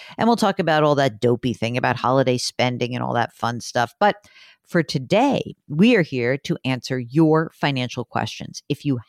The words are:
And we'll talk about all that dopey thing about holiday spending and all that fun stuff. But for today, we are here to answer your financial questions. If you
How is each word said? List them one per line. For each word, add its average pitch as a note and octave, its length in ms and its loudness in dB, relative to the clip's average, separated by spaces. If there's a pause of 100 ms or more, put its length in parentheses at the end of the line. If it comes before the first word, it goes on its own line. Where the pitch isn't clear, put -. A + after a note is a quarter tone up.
(200)
And A3 80 2
we'll A#3 80 4
talk G3+ 240 0
about D#3+ 240 2
all D3 100 4
that C3+ 260 0
dopey A#2+ 360 0
thing A#2+ 220 -4
about B2 180 0
holiday B2+ 420 2
spending B2 560 -2
and B2 100 -4
all B2 120 -4
that A#2 180 -2
fun A#2 260 -4
stuff. - 400 -4
But G#3 180 2 (500)
for E3+ 160 2
today, G3+ 720 0 (120)
we G#3 280 4
are F3+ 80 4
here C3 340 -2
to - 260 -6
answer B2+ 360 -4
your D#3 560 2
financial B2+ 500 -4
questions. - 640 -8
If - 160 -4
you C3 240 0